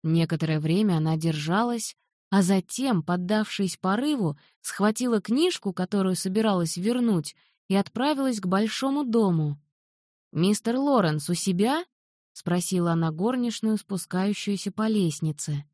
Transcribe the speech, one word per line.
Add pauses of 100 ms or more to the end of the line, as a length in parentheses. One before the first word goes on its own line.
Некоторое
время
она
держалась, (360)
а
затем,
поддавшись
порыву, (220)
схватила
книжку,
которую
собиралась
вернуть, (340)
и
отправилась
к
большому
дому. (720)
«Мистер
Лоренс
у
себя?» (480)
спросила
она
горничную,
спускающуюся
по
лестнице. (100)